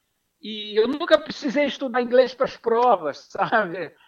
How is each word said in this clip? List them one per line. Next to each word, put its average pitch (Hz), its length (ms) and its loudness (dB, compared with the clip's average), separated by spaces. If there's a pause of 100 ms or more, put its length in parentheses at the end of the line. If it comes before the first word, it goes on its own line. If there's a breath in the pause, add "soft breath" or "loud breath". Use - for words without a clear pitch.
(400)
E 208 400 -6
eu 226 80 4
nunca 302 300 2
precisei 294 480 -2
estudar 247 380 -2
inglês 240 320 4
pras - 200 -2
provas, 226 720 0
<laughs> - 40 -20
sabe? 180 580 -2 (160)